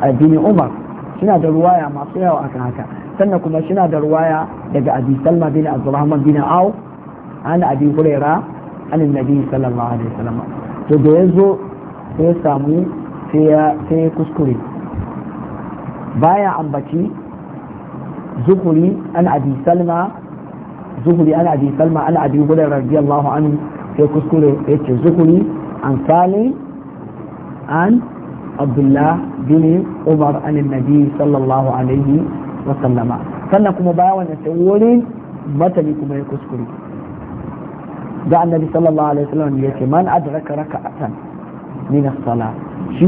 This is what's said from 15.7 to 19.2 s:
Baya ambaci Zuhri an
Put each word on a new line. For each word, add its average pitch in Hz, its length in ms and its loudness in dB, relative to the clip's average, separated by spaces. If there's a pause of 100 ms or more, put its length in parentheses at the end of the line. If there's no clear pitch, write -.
Baya 185 320 4
ambaci 151 560 -4 (1400)
Zuhri 175 480 4 (240)
an 175 80 4